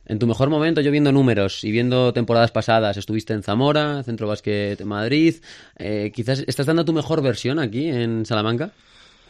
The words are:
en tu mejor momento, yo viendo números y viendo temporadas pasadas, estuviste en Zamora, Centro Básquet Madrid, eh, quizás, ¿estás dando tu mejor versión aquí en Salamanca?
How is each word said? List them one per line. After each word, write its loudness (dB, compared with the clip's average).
en -4
tu 0
mejor 2
momento, 2
yo 2
viendo 4
números 2
y -2
viendo 2
temporadas 2
pasadas, 0
estuviste -6
en -4
Zamora, 0
Centro -6
Básquet -4
Madrid, 0
eh, -4
quizás, -2
¿estás -2
dando 2
tu 0
mejor -2
versión -2
aquí -4
en -2
Salamanca? -2